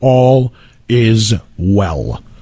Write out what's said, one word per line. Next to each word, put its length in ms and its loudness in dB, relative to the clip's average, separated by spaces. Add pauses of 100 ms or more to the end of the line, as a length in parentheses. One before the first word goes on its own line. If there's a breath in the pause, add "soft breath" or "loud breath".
all 540 2 (360 soft breath)
is 460 0 (200)
well. 680 -4 (180 loud breath)